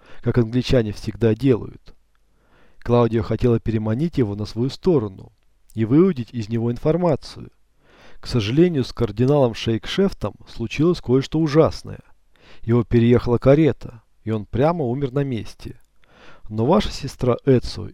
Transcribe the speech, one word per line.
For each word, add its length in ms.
как 160
англичане 540
всегда 440
делают. 580
Клаудия 340
хотела 380
переманить 580
его 180
на 100
свою 240
сторону 640
и 100
выудить 480
из 160
него 240
информацию. 800
К 80
сожалению, 580
с 80
кардиналом 600
Шейкшефтом 800
случилось 540
кое-что 380
ужасное. 600
Его 240
переехала 540
карета, 640
и 80
он 140
прямо 400
умер 260
на 120
месте. 560
Но 160
ваша 260
сестра 540
Эцио 480